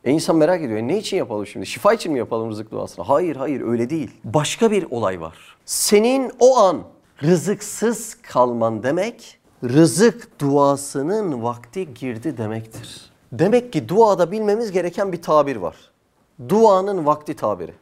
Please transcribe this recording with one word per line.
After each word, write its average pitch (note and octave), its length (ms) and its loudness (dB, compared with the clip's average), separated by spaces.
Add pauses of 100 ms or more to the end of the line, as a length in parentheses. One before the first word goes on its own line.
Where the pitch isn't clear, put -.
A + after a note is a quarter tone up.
E, A#2+ 80 0
insan E3 240 2
merak D#3+ 260 2
ediyor. A2 180 -4
"E, A#2 80 -4
ne F3 100 -2
için G3+ 200 -4
yapalım G#2+ 300 -4
şimdi? G2 180 -10
Şifa - 280 0
için G3 180 -4
mi C3 80 -2
yapalım A2+ 300 -4
rızık G#2+ 220 -12
duasını?" G2 340 -10
Hayır, D3 300 0
hayır, C3+ 260 -6
öyle A#2 280 -2
değil. D#3+ 220 -6 (120)
Başka D3 480 0
bir G3 200 -2
olay F#2+ 300 -4
var. - 440 -18
Senin A#3+ 760 2
o B3+ 180 6
an F3+ 240 4 (420)
rızıksız F#3 1000 -2
kalman A2+ 600 0
demek, F3+ 560 -4 (240)
rızık D#3+ 760 2
duasının C#3+ 1000 0
vakti A#2+ 500 -8
girdi B2 440 -8
demektir. - 760 -10 (200)
Demek A#3 420 2
ki B2 160 -4
duada F3+ 420 4
bilmemiz G#3+ 400 -2
gereken F3+ 400 -2
bir F3 100 -8
tabir D3 340 2
var. F2 200 -8 (760)
Duanın F#3+ 560 4
vakti D3 300 0
tabiri. F2+ 460 -4